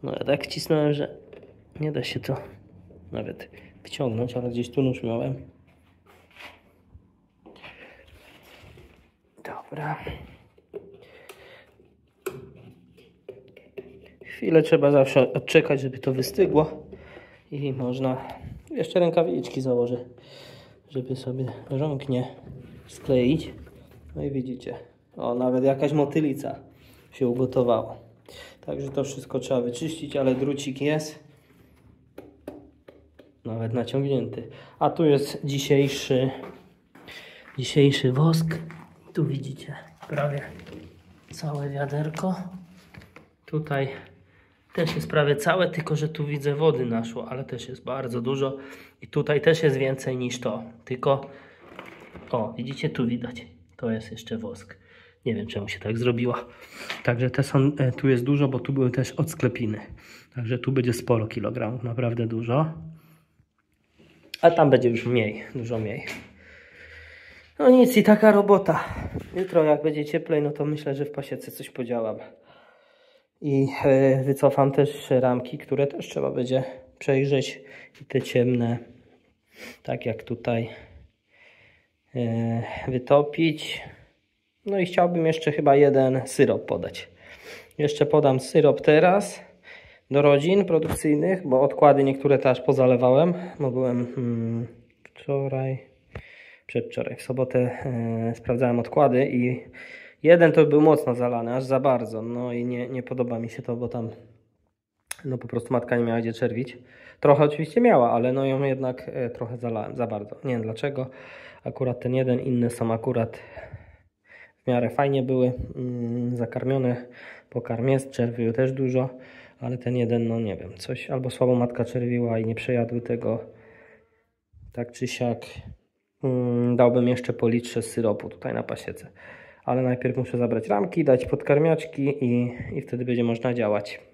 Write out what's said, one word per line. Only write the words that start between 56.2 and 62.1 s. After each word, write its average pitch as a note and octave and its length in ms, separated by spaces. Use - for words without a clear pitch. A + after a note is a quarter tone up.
Także B2 260
te C#3 140
są, C#3 340
e, B2+ 140
tu C3+ 180
jest B2 140
dużo, C#3+ 240
bo B2+ 120
tu C3+ 140
były C3 180
też B2 200
odsklepiny. A#2+ 680
Także A#2+ 240
tu C3 120
będzie B2 220
sporo A2 340
kilogramów, A2+ 560
naprawdę A#2 440